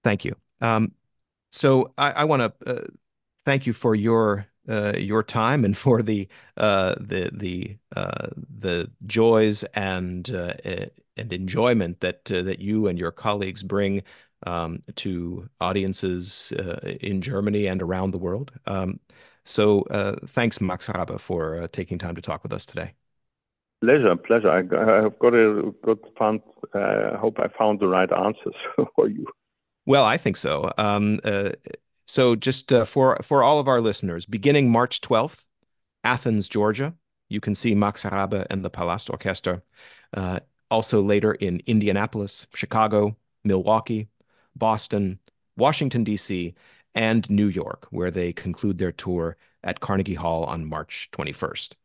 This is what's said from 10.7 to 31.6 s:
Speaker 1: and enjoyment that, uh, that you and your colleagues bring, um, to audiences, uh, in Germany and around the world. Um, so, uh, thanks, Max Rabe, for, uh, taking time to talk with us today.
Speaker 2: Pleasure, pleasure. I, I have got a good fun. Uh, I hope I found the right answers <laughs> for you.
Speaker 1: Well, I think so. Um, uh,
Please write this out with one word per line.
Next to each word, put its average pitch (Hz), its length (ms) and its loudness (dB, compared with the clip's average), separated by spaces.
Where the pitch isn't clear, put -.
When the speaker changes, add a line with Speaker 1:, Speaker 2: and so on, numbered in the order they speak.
Speaker 1:
and 110 160 -10
enjoyment 98 680 0
that, - 300 -6
uh, 90 100 0
that 95 180 -4
you 104 280 0
and 87 120 -2
your 85 120 -4
colleagues 95 520 -6
bring, 98 400 -2
um, 85 380 -6
to 90 520 -8
audiences, 95 1000 -4
uh, 90 200 -8
in 95 220 -4
Germany 101 460 -2
and 92 140 -2
around 92 300 -2
the 92 60 -6
world. 95 340 -6
Um, 95 340 -4
so, 104 380 4
uh, 101 320 -2
thanks, 117 340 0
Max 92 260 -4
Rabe, 92 320 -6
for, 82 400 -4
uh, 85 120 -8
taking 90 260 -8
time 85 180 -8
to 85 60 -14
talk - 220 -8
with - 100 -8
us - 120 -10
today. - 280 -10
Speaker 2:
Pleasure, 117 340 6
pleasure. 110 340 2
I, 90 100 6
I 104 440 4
have - 160 -2
got 120 140 6
a 107 400 4
good 113 160 2
fun. 107 240 0
Uh, 104 400 0
I 101 40 -6
hope 107 220 -2
I - 180 0
found 107 240 2
the 98 60 4
right 92 240 4
answers 92 440 -2
<laughs> - 180 -2
for 110 140 4
you. - 160 -6
Speaker 1:
Well, 135 200 6
I 117 100 4
think 107 220 -2
so. 76 400 -2
Um, 104 480 2
uh, 101 240 0